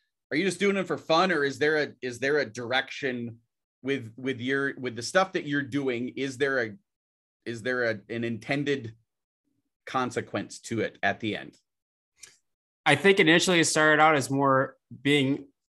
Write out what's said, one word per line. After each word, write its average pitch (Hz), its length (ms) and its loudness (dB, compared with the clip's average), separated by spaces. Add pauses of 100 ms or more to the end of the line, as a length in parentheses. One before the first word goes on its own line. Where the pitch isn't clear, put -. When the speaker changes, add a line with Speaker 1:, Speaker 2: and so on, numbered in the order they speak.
(300)
Speaker 1:
are 131 60 -2
you 175 80 2
just 180 160 -2
doing 196 140 2
them 190 100 -2
for 156 140 -4
fun, 175 340 2
or 147 120 0
is 131 140 -2
there 151 200 2
a, 139 100 0 (140)
is 123 160 -6
there 139 200 0
a 135 60 0
direction 120 920 -4 (460)
with, 123 340 -6
with 127 240 -6
your, 139 380 -2
with 123 180 -8
the 120 60 -10
stuff 185 300 0
that 165 140 -4
you're 143 160 -2
doing? 127 540 -4
Is 131 200 -6
there 135 240 0
a, 113 100 -2 (720)
is 117 180 -8
there 127 220 -2
a, 110 240 -2
an 117 160 -6
intended 131 680 -4 (920)
consequence 120 720 -4
to 113 220 -4
it - 240 -4
at 98 160 0
the 104 160 -4
end? 67 200 -14 (1300)
Speaker 2:
I 147 120 6
think 196 240 6
initially 170 400 6
it 156 60 4
started 156 360 4
out 156 140 6
as 123 120 -2
more 135 460 2 (280)
being 139 440 2 (320)